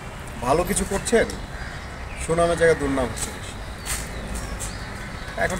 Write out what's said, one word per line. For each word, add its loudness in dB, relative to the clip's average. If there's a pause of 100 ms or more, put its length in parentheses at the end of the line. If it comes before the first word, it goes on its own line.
(420)
ভালো 6
কিছু 0
করছেন, 4 (1040)
সুনামের 4
জায়গায় 8
দুর্নাম 2
হচ্ছে -4
বেশি। -10 (1900)
এখন 2